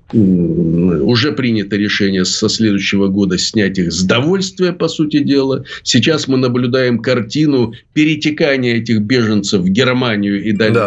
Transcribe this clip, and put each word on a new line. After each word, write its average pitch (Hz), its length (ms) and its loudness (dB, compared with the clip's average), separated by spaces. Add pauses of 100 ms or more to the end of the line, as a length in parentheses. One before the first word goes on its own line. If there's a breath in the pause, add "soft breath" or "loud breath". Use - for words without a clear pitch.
(140)
М, 85 920 2
уже 123 240 0
принято 110 440 -2
решение 98 480 0
со - 240 -2
следующего 98 600 0
года 95 300 0
снять 95 400 0
их 85 140 0
с 87 120 -2
довольствия, 175 680 0
по 165 160 -2
сути 151 320 -2
дела. 135 440 0 (180 loud breath)
Сейчас 147 460 0
мы 131 100 2
наблюдаем 123 640 0
картину 127 720 0 (220 loud breath)
перетекания 147 840 0
этих 117 260 0
беженцев 107 600 0
в 90 60 0
Германию 107 760 0
и 107 80 -2
далее, 110 220 2 (120)